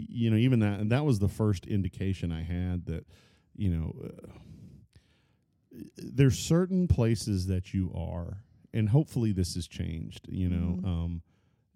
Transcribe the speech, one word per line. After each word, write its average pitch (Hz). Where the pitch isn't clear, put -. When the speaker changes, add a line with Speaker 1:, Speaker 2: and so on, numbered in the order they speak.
Speaker 1:
you 117
know, -
even 120
that, 104
and 107
that 143
was 123
the 98
first 104
indication 92
I 82
had 87
that, 82
you 98
know, 80
uh, -
there's 131
certain 180
places 104
that 92
you 95
are, 85
and 110
hopefully 117
this 90
has 87
changed, -
you 92
know, 92
Speaker 2:
Mm-hmm. 185
Speaker 1:
um, 85